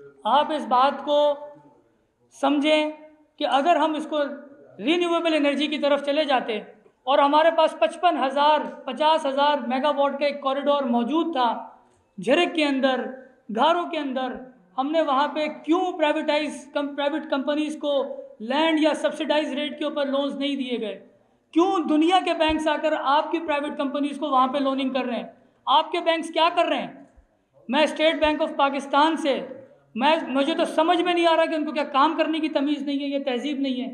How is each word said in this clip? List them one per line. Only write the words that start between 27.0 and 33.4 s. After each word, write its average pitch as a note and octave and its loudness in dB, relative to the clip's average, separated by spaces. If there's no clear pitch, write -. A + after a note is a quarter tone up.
मैं C#4+ 4
state D#4 2
बैंक D4+ 2
ऑफ - -4
Pakistan C#4+ 2
से, C4+ 0
मैं, C#4+ 2
मुझे C#4 0
तो E4 0
समझ E4+ 2
में F4 0
नहीं E4+ 2
आ E4 6
रहा E4 4
कि D#4 -4
उनको D4+ -4
क्या C#4+ -2
काम C#4+ 2
करने D#4 0
की D#4 -2
तमीज़ C#4+ -2
नहीं C#4+ -2
है C#4 -4
या C#4 -2
तहजीब C4 -4